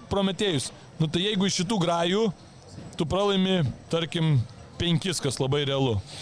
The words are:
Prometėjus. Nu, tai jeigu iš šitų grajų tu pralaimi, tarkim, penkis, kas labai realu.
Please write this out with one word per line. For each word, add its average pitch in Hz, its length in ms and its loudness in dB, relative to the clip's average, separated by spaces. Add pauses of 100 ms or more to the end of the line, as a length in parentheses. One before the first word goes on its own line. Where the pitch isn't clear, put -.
Prometėjus. 190 640 0 (240)
Nu, 160 100 0
tai 170 220 0
jeigu 202 160 2
iš 190 160 0
šitų 185 240 0
grajų 175 460 2 (680)
tu 170 80 0
pralaimi, 190 540 2 (320)
tarkim, 160 480 2 (340)
penkis, 170 480 0
kas 131 160 -2
labai 143 300 0
realu. 135 320 2 (220)